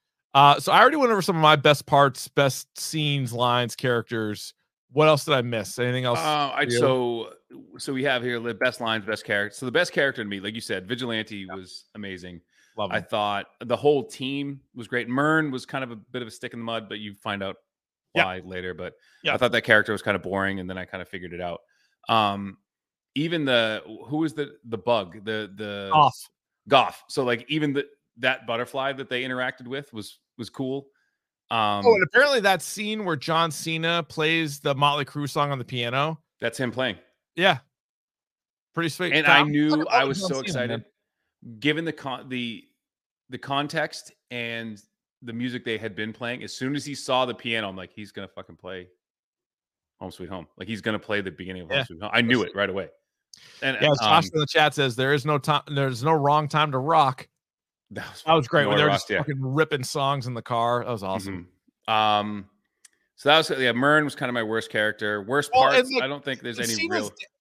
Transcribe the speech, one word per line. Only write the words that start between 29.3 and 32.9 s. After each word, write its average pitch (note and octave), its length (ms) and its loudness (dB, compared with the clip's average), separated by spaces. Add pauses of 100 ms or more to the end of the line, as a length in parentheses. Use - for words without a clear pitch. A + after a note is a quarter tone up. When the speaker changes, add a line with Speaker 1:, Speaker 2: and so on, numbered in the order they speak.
Speaker 2:
with C#3 260 -10
was, G#2+ 260 -12 (200)
was A2 120 -8
cool. C3+ 360 -6 (640)
Um, G#2 340 0
Speaker 1:
Oh, A3+ 100 8
and G3 100 2
apparently B3+ 360 8
that F#3+ 220 4
scene G#3+ 420 -6